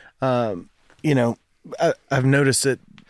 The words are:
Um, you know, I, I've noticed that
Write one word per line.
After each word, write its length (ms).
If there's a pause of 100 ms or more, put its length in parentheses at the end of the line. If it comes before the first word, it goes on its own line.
(200)
Um, 480 (340)
you 120
know, 220 (440)
I, 140 (160)
I've 140
noticed 400
that 160 (300)